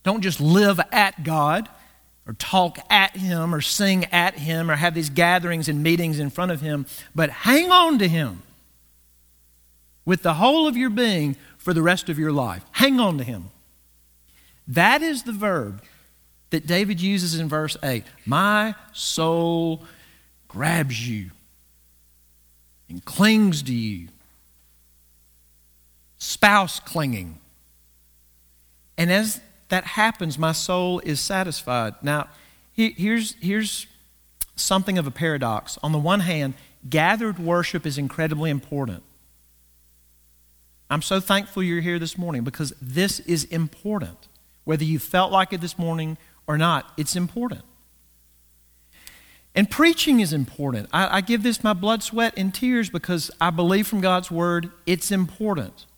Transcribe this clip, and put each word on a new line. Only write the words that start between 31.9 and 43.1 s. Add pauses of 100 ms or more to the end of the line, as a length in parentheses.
Now, (440)
he-,
here's,
here's (720)
something
of
a
paradox.
On
the
one
hand, (340)
gathered
worship
is
incredibly
important. (1900)
I'm
so
thankful
you're
here
this
morning
because
this